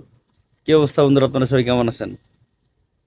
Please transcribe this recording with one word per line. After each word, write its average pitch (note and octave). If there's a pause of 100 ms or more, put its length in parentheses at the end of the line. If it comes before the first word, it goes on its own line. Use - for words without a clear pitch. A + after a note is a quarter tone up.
(640)
কি D3+
অবস্থা D3
বন্ধুরা, C#3
আপনারা C3
সবাই B2+
কেমন B2
আছেন? G2+ (960)